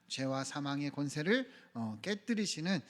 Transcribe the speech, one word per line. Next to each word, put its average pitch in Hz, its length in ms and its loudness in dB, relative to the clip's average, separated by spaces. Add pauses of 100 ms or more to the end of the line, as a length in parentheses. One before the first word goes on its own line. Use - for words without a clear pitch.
죄와 135 340 0
사망의 143 480 -2
권세를, 156 580 2 (260)
어, 110 260 -2
깨뜨리시는 196 880 0